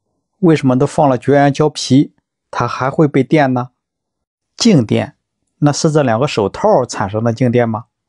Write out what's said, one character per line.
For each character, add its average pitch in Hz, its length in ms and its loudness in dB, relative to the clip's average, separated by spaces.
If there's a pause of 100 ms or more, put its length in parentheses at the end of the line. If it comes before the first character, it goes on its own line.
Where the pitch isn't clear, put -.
(400)
为 165 160 4
什 143 100 -2
么 127 140 2
都 143 80 0
放 151 200 0
了 127 100 0
绝 131 160 0
缘 143 180 4
胶 151 180 0
皮， - 440 0 (360)
它 - 160 -4
还 127 240 -4
会 160 160 0
被 135 160 0
电 135 320 0
呢？ 123 180 -6 (840)
静 170 300 2
电， 113 320 -4 (400)
那 143 160 0
是 160 180 -2
这 151 100 2
两 117 180 0
个 143 80 0
手 101 200 -2
套 165 380 0
产 101 240 -6
生 107 120 -4
的 117 120 -2
静 120 180 0
电 120 160 2
吗？ 110 200 -8 (220)